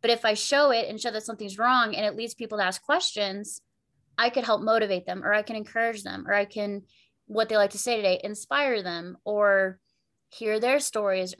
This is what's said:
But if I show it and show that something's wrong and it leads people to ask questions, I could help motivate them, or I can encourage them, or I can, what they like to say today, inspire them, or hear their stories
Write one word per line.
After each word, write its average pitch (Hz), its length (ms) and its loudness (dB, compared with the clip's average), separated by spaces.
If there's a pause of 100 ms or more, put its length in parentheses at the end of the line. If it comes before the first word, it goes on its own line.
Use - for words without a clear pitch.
But 233 100 0
if 226 120 -2
I 214 100 4
show 285 360 2
it 233 180 2
and 214 120 -10
show 240 100 -4
that 214 140 -6
something's 202 340 -10
wrong 240 360 4
and 214 120 -2
it 208 100 -2
leads 226 180 -8
people 220 240 -8
to 196 60 2
ask 185 180 -2
questions, 208 760 -2 (580)
I 233 120 4
could 247 140 -2
help 220 180 2
motivate 214 440 2
them, 185 180 -6
or 202 80 2
I 214 100 2
can 226 140 -8
encourage 214 480 -2
them, 190 240 -10
or 202 60 2
I 202 100 4
can, 202 380 -6 (440)
what 220 220 -2
they 220 80 0
like 202 140 4
to 202 80 -12
say 240 180 -2
today, 196 260 2
inspire 214 600 -2
them, 175 420 -8
or 196 560 2 (500)
hear 220 300 -2
their 254 200 4
stories 190 600 -2